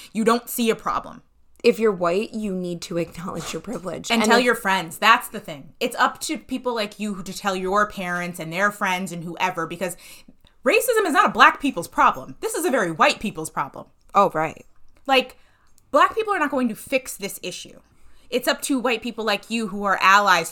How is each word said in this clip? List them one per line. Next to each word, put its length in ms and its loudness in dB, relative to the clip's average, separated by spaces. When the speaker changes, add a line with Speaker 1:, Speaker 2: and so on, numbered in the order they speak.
Speaker 1:
you 100 -2
don't 260 2
see 200 -2
a 60 2
problem. 460 -8
Speaker 2:
If 160 6
you're 120 4
white, 420 -2
you 200 -6
need 300 -6
to 140 -6
acknowledge 540 -8
your 100 -8
privilege. 500 -8
Speaker 1:
And 100 2
Speaker 2:
And 100 4
Speaker 1:
tell 80 8
Speaker 2:
if 60 4
Speaker 1:
your 100 2
friends. 440 -2
That's 300 2
the 100 -10
thing. 400 -16
It's 160 -4
up 260 0
to 160 -6
people 380 -6
like 240 -6
you 160 -6
who, 80 -12
to 120 -10
tell 200 -2
your 340 2
parents 500 -6
and 140 -10
their 180 2
friends 400 -2
and 120 -8
whoever, 420 -4
because 320 -6
racism 420 2
is 80 0
not 120 6
a 80 4
black 260 6
people's 280 -4
problem. 520 0
This 160 -4
is 100 0
a 60 2
very 200 0
white 280 2
people's 300 -6
problem. 380 -8
Speaker 2:
Oh, 200 6
right. 320 -4
Speaker 1:
Like, 300 2
black 240 6
people 180 -2
are 60 0
not 120 0
going 180 0
to 60 -8
fix 420 -4
this 260 -10
issue. 360 -12
It's 180 -2
up 160 0
to 160 0
white 220 -2
people 220 -8
like 280 -2
you 160 -2
who 160 -8
are 180 0
allies 500 6